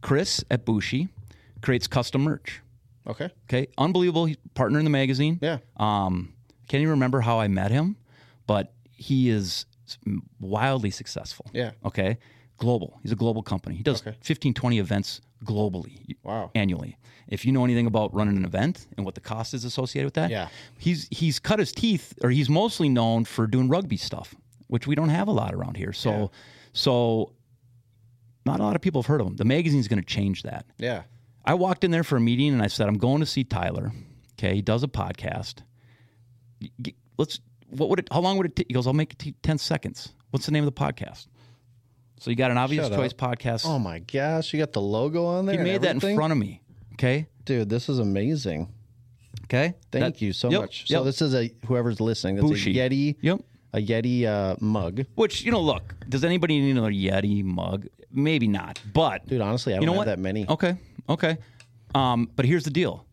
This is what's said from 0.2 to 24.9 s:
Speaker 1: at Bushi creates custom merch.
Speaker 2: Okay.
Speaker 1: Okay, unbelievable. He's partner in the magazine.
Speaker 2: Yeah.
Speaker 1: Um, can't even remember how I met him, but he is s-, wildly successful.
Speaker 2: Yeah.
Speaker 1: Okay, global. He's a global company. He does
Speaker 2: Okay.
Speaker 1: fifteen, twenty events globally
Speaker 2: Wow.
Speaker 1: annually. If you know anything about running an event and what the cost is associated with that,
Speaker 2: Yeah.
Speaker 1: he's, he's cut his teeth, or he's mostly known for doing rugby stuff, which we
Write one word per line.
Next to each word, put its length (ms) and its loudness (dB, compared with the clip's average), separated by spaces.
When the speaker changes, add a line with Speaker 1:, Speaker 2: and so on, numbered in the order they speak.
Speaker 1:
at 140 0
Bushi 440 0
creates 240 0
custom 360 0
merch. 400 -4
Speaker 2:
Okay. 240 -8
Speaker 1:
Okay, 180 0
unbelievable. 500 2
He's 100 -2
partner 240 2
in 60 2
the 60 4
magazine. 520 2
Speaker 2:
Yeah. 160 -2
Speaker 1:
Um, 560 0
can't 140 0
even 100 2
remember 280 2
how 200 2
I 80 2
met 220 2
him, 260 0
but 260 0
he 380 2
is 360 -2
s-, 100 -16
wildly 520 -2
successful. 600 -12
Speaker 2:
Yeah. 200 -4
Speaker 1:
Okay, 340 0
global. 440 -2
He's 100 -4
a 40 -2
global 260 0
company. 340 -6
He 60 -8
does 240 0
Speaker 2:
Okay. 160 -12
Speaker 1:
fifteen, 320 0
twenty 240 0
events 420 -2
globally 760 -4
Speaker 2:
Wow. 320 -8
Speaker 1:
annually. 420 -2
If 200 -6
you 60 4
know 120 4
anything 220 2
about 280 0
running 220 2
an 80 0
event 420 -2
and 100 -4
what 80 -10
the 80 -14
cost 320 -8
is 100 -6
associated 420 -4
with 80 -6
that, 160 0
Speaker 2:
Yeah. 180 -4
Speaker 1:
he's, 320 -2
he's 280 0
cut 200 0
his 140 0
teeth, 400 0
or 80 2
he's 200 2
mostly 400 2
known 340 2
for 220 -2
doing 220 2
rugby 280 0
stuff, 380 -8
which 200 -2
we 80 2